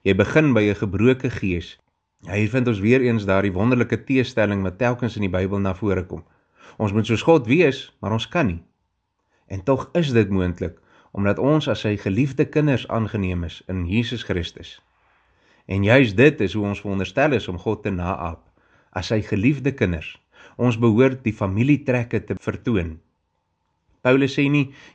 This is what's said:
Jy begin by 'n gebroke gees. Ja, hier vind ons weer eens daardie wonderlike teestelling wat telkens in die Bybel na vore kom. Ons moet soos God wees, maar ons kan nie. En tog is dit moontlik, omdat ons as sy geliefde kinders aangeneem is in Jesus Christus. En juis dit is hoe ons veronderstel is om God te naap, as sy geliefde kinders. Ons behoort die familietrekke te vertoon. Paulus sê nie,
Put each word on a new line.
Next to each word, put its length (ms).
Jy 80
begin 400
by 160
'n 60
gebroke 560
gees. 480
Ja, 80
hier 160
vind 180
ons 120
weer 200
eens 240
daardie 280
wonderlike 520
teestelling 580
wat 160
telkens 380
in 60
die 160
Bybel 220
na 120
vore 320
kom. 200
Ons 160
moet 140
soos 160
God 240
wees, 540
maar 120
ons 160
kan 180
nie. 160
En 160
tog 280
is 200
dit 180
moontlik, 460
omdat 220
ons 300
as 120
sy 160
geliefde 480
kinders 440
aangeneem 600
is 140
in 160
Jesus 340
Christus. 540
En 180
juis 300
dit 260
is 120
hoe 140
ons 140
veronderstel 520
is 160
om 100
God 240
te 80
naap, 520
as 160
sy 160
geliefde 480
kinders. 460
Ons 220
behoort 460
die 80
familietrekke 920
te 160
vertoon. 580
Paulus 340
sê 140
nie, 240